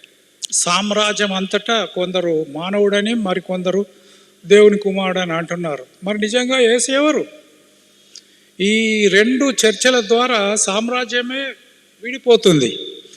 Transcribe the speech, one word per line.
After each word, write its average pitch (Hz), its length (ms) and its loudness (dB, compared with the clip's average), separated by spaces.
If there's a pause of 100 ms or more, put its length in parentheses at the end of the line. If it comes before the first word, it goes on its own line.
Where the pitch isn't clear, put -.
(520)
సామ్రాజ్యం 202 840 -2
అంతటా 196 520 -4
కొందరు 175 640 -2
మానవుడని, 202 640 0
మరికొందరు 185 720 -2 (600)
దేవుని 208 320 6
కుమారుడని 185 560 -4
అంటున్నారు. 165 520 -6 (180)
మరి 208 140 -4
నిజంగా 247 420 0
యేసు 240 320 2
ఎవరు? 277 500 0 (1160)
ఈ 214 480 2
రెండు 247 440 2
చర్చల 226 500 0
ద్వారా 220 540 0
సామ్రాజ్యమే 247 1000 -4 (500)
విడిపోతుంది. 220 760 2 (380)